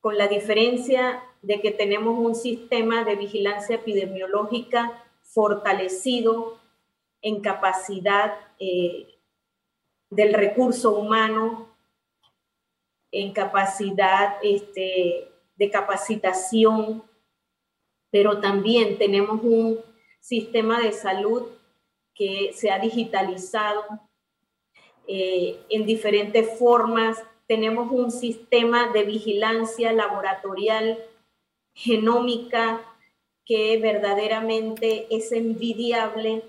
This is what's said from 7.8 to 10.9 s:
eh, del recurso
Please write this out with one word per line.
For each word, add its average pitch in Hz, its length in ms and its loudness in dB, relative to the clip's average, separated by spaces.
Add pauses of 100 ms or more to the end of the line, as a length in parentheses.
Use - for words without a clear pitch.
eh, 180 500 -4 (1000)
del 208 240 4
recurso 214 640 2